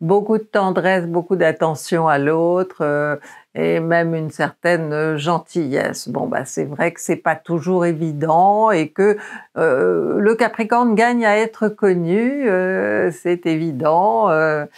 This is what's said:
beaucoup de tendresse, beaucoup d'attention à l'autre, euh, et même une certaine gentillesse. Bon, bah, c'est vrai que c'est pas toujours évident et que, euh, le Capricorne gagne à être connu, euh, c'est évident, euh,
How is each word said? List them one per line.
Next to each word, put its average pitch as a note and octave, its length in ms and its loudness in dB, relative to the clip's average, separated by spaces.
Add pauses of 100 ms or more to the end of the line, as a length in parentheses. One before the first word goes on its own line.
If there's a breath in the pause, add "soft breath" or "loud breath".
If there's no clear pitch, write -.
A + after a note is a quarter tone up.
beaucoup G3+ 360 2
de G#3+ 60 -2
tendresse, F#3 640 0
beaucoup E3+ 280 -2
d'attention D#3+ 720 0
à D3 120 2
l'autre, E3+ 640 0
euh, D3 340 -2 (440 loud breath)
et E3 200 0
même E3 340 0
une D#3 160 -4
certaine D#3 880 -2
gentillesse. D3+ 920 -2
Bon, D3+ 180 -4
bah, C#3+ 180 -4
c'est D#3 200 -6
vrai D#3 260 -2
que E3+ 100 -18
c'est F3 140 -2
pas D#3 200 -2
toujours F3 520 -2
évident E3 800 2
et D#3+ 200 0
que, G#3 280 2 (400 loud breath)
euh, D#3+ 600 2
le G#3 160 2
Capricorne A3+ 580 0
gagne A#3 320 2
à G#3 140 4
être A3 280 -2
connu, G#3+ 800 0
euh, F#3+ 640 0
c'est F3 380 -2
évident, E3 840 2
euh, D#3 360 0 (120 loud breath)